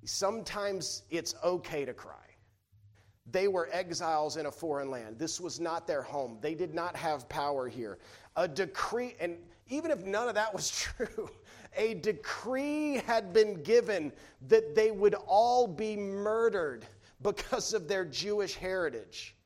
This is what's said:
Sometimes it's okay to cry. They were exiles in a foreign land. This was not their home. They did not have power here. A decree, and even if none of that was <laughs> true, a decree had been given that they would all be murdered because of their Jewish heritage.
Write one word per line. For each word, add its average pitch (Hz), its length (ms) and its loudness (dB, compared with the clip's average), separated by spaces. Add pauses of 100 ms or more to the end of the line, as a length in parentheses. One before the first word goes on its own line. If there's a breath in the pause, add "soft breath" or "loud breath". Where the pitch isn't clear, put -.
Sometimes 202 1040 -4
it's - 340 -4
okay 165 400 0
to 123 100 -6
cry. - 200 -14 (1160 soft breath)
They 190 160 2
were 175 240 2
exiles 160 680 0
in 156 80 -4
a 143 60 -2
foreign 143 400 -4
land. 113 260 -8
This 165 240 -4
was 170 180 -6
not 165 280 -2
their 143 160 0
home. 123 380 -4
They 156 120 -2
did 165 220 -4
not 170 200 -4
have 147 320 -2
power 143 400 -2
here. 110 300 -8 (380 loud breath)
A 170 120 2
decree, 196 720 -2
and 170 180 -4 (300 loud breath)
even 311 220 -2
if 226 140 0
none 202 240 0
of 214 80 -2
that 214 180 2
was 151 160 -2
<laughs> - 280 -4
true, 208 320 -4 (460 loud breath)
a 220 200 2
decree 262 1120 0
had 214 260 0
been 208 300 6
given 190 480 4 (360 loud breath)
that 220 280 6
they 220 160 6
would 202 240 4
all 240 500 6
be 214 300 -4
murdered 202 920 0 (380 loud breath)
because 208 500 -2
of 185 140 -2
their 190 180 0
Jewish 185 480 -2
heritage. 165 840 -4 (100)